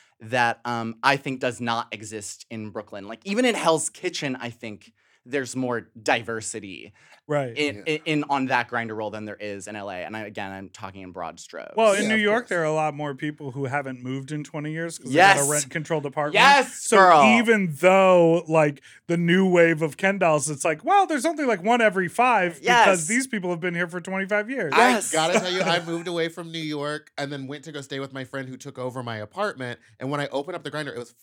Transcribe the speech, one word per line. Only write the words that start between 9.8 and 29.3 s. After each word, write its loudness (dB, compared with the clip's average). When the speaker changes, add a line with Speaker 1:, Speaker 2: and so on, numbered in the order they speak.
Speaker 1:
A. -10
And -10
I, -8
again, -10
I'm -12
talking -16
in -16
broad -10
strokes. -16
Speaker 2:
Well, 4
in 0
Speaker 3:
Yeah, -2
Speaker 2:
New 0
Speaker 3:
of 2
Speaker 2:
York, 0
Speaker 3:
course. -14
Speaker 2:
there 0
are -2
a -2
lot -2
more -8
people -8
who -6
haven't -6
moved -10
in -8
twenty -10
years -8
'cause -14
they 0
got 8
a 2
Speaker 1:
Yes. 2
Speaker 2:
rent-controlled -2
apartment. -4
Speaker 1:
Yes, 6
Speaker 2:
So 2
Speaker 1:
girl. 10
Speaker 2:
even 2
though, 6
like, 2
the 0
new 4
wave 6
of -4
Ken 0
dolls, 2
it's -6
like, -2
well, 4
there's -2
only, -2
like, 0
one 2
every 2
five 2
because 6
Speaker 1:
Yes. -6
Speaker 2:
these -2
people -6
have -4
been -4
here -2
for -10
twenty-five -4
years. -6
Speaker 1:
Yes. 4
Speaker 3:
I -2
gotta 2
tell -2
you, -2
I 0
moved -6
away -2
from -12
New -10
York -6
and -6
then -10
went -14
to -14
go -12
stay -10
with -10
my -10
friend -10
who -14
took -16
over -8
my -8
apartment. -8